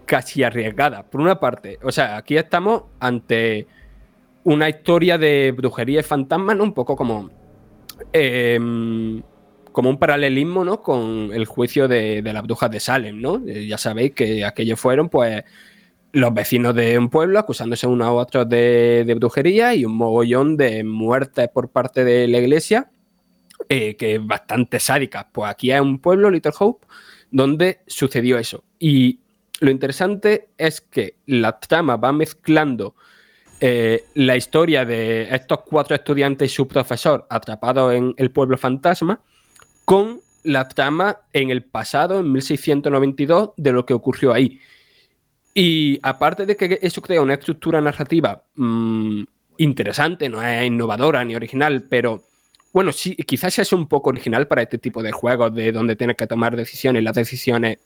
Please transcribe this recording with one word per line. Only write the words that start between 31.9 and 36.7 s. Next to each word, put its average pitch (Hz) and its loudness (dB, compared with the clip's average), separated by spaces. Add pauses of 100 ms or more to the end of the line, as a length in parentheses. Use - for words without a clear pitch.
va 120 0
mezclando, 147 -2 (680)
eh, 117 2 (100)
la 131 4
historia 151 2
de 113 -2
estos - -4
cuatro 151 0
estudiantes 139 0
y - -8
su 131 0
profesor 131 -2